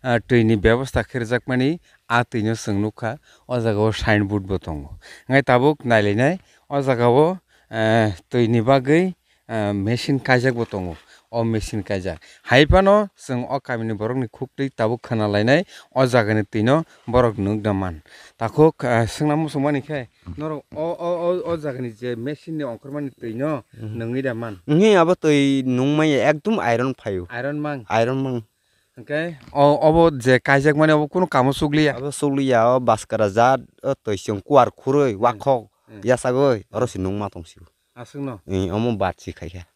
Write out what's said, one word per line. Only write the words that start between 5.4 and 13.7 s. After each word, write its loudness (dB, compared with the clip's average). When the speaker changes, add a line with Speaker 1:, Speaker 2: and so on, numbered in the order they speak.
Speaker 1:
tabuk 2
nailainai, 2
o -2
jaga 2
o, 2
eh, 0
tui 0
ni 2
bagui, 2
eh, -4
machine -2
kaijak 0
bo -4
tongo. -8
O -2
machine -4
kaijak. -6
Hai 4
phano, 4
जों -8
o -4
kaimini -6